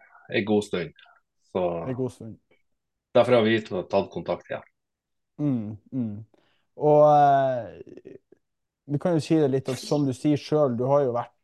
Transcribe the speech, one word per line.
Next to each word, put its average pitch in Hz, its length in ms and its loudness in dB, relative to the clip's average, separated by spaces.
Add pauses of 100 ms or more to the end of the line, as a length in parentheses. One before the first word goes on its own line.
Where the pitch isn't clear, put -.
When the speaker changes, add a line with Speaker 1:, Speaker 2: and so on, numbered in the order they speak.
(300)
Speaker 1:
en 107 140 -2
god 104 180 0
stund. 87 300 -6 (640)
Så 87 340 -4
Speaker 2:
En 131 60 -6
god 127 160 -6
stund. 110 280 -20 (760)
Speaker 1:
derfor 117 220 6
har 117 60 6
vi 110 200 2
to 95 220 -8
tatt 98 260 -2
kontakt 87 400 -8
igjen. - 120 -10 (760)
Speaker 2:
Mm, 113 400 -4 (140)
mm. 110 320 -8 (520)
Og, 151 320 4
eh, 135 1080 0 (720)
vi 143 120 -4
kan 180 160 -2
jo 156 60 2
si 160 160 0
det 147 140 2
litt, 131 180 -2
at 131 100 -6
som 147 260 -2
du 135 80 0
sier 147 240 0
selv, 143 400 0
du 123 80 -2
har 139 200 2
jo 123 80 0
vært, 120 180 -6 (140)